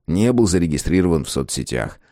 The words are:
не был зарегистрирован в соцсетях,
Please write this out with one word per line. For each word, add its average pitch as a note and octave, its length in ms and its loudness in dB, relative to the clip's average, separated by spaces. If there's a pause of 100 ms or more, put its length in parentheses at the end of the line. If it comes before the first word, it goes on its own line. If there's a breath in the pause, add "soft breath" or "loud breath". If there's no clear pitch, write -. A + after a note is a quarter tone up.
не G2+ 260 2
был A#2+ 140 4
зарегистрирован E2+ 800 0
в - 60 -12
соцсетях, B1+ 680 -6 (120)